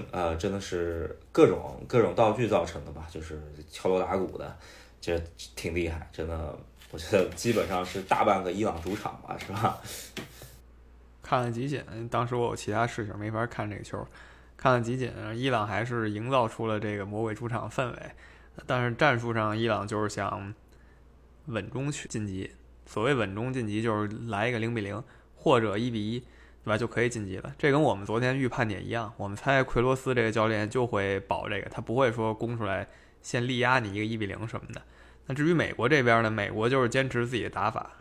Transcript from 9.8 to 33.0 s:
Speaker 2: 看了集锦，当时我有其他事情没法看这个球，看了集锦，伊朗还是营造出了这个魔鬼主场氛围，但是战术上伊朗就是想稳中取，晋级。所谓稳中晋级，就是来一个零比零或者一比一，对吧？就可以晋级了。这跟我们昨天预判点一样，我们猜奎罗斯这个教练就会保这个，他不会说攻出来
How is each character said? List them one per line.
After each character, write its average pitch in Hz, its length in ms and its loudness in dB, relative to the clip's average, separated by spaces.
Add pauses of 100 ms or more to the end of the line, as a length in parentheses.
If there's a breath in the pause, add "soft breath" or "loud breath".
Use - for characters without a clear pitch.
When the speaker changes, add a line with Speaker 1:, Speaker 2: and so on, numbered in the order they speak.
Speaker 2:
看 135 180 2
了 123 100 -2
集 120 160 -4
锦， 143 160 -4 (280)
当 120 160 0
时 123 80 -2
我 120 140 2
有 107 60 -4
其 - 160 -4
他 110 140 2
事 117 220 -4
情 101 100 -10
没 104 140 -6
法 113 160 -2
看 107 200 -6
这 101 80 -8
个 98 60 -10
球， - 240 -8 (500 loud breath)
看 131 180 4
了 120 80 4
集 117 140 -2
锦， 123 160 -4 (220)
伊 127 160 -2
朗 110 160 2
还 104 180 0
是 117 280 -2
营 107 180 -4
造 131 180 4
出 113 200 -4
了 107 120 0
这 104 160 -2
个 101 80 -4
魔 104 200 -4
鬼 110 100 -2
主 117 140 -6
场 110 200 -4
氛 131 220 -2
围， - 80 -10 (680 loud breath)
但 123 200 2
是 120 80 0
战 120 240 6
术 117 140 -2
上 107 240 0
伊 117 100 2
朗 104 200 0
就 107 160 0
是 104 100 2
想 98 400 -4 (920 soft breath)
稳 107 240 -4
中 139 200 -4
取， - 160 -10
晋 107 200 -4
级。 95 240 -6 (340)
所 - 180 -4
谓 139 120 4
稳 101 180 0
中 117 180 -4
晋 127 160 -2
级， 104 140 0
就 110 220 2
是 104 40 0 (200)
来 107 200 0
一 123 40 0
个 117 80 -2
零 117 160 -2
比 110 60 -2
零 101 220 -6 (320 soft breath)
或 135 240 6
者 104 160 2
一 120 140 -2
比 110 220 -2
一， 120 80 -4 (440 loud breath)
对 - 20 -20
吧？ 110 120 2
就 117 80 0
可 113 160 -2
以 120 80 4
晋 110 160 -4
级 92 120 -6
了。 - 200 -10
这 147 140 4
跟 147 100 6
我 120 140 4
们 98 100 -6
昨 104 140 0
天 127 180 2
预 131 100 2
判 120 200 0
点 92 180 -4
一 98 40 -6
样， 113 280 -4
我 101 100 -6
们 101 80 -6
猜 135 280 2
奎 127 180 2
罗 131 140 4
斯 131 180 -2
这 120 80 4
个 113 100 4
教 110 160 4
练 107 220 0
就 123 160 2
会 98 360 0
保 95 260 -4
这 104 140 -4
个， - 80 -10
他 - 120 -8
不 117 140 -4
会 127 160 6
说 110 220 0
攻 117 240 -4
出 110 80 -4
来 95 200 -2 (360 loud breath)